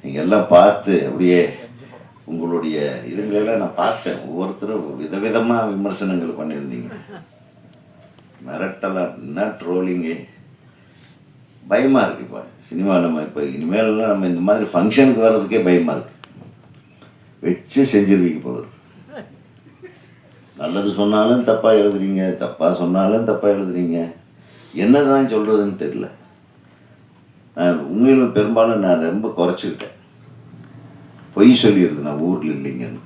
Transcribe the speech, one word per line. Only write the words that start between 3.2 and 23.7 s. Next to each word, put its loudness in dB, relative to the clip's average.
நான் -6
பார்த்தேன். -4
ஒவ்வொருத்தரும் -6
விதவிதமா -2
விமர்சனங்கள் -4
பண்ணியிருந்தீங்க, -10
மிரட்டலா, -6
என்ன -6
ட்ரோலிங்கு. -4
பயமா 2
இருக்கு -6
இப்ப -14
சினிமா. -2
நம்ம 0
இப்ப -10
இனிமேல்லாம் -2
நம்ம -2
இந்த -2
மாதிரி 0
ஃபங்க்ஷனுக்கு 4
வர்றதுக்கே 2
பயமா 2
இருக்கு. -10
வச்சு 0
செஞ்சிருவீங்க 2
போல -8
இருக்கு. -16
நல்லது -4
சொன்னாலும் 2
தப்பா 2
எழுதுறீங்க, 2
தப்பா -4
சொன்னாலும் 0
தப்பா 0
எழுதுறீங்க. -2